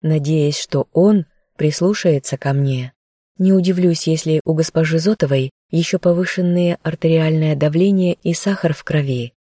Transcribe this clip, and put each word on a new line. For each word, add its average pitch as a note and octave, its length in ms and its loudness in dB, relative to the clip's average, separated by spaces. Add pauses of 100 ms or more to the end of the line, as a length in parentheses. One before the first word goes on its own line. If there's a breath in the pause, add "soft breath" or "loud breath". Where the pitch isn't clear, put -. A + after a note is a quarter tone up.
надеясь, D3+ 580 -2
что - 340 -4
он F#3+ 320 4 (300)
прислушается D3+ 800 -2
ко C#3 160 -4
мне. C3+ 400 -2 (440)
Не F#3+ 160 2
удивлюсь, F3+ 540 2
если D#3 360 0
у D#3+ 100 -2
госпожи D#3+ 460 0
Зотовой C#3+ 520 0 (200)
еще E3+ 260 0
повышенное F3 880 0
артериальное D#3+ 720 0
давление F3 640 2
и E3+ 120 -2
сахар F3 400 -2
в - 100 -10
крови. C3+ 500 -4 (160)